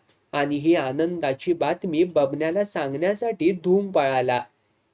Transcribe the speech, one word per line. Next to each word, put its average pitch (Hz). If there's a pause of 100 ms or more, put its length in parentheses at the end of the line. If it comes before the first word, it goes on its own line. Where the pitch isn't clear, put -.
(340)
आणि 143
ही 156
आनंदाची 156
बातमी 165
बबन्याला 160
सांगण्यासाठी 185
धूम 185
पळाला. 131 (520)